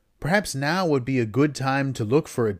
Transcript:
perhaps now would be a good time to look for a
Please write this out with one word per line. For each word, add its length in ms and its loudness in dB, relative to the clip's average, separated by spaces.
perhaps 340 0
now 320 0
would 180 2
be 140 0
a 80 2
good 280 2
time 400 0
to 100 -4
look 240 0
for 200 0
a 120 -4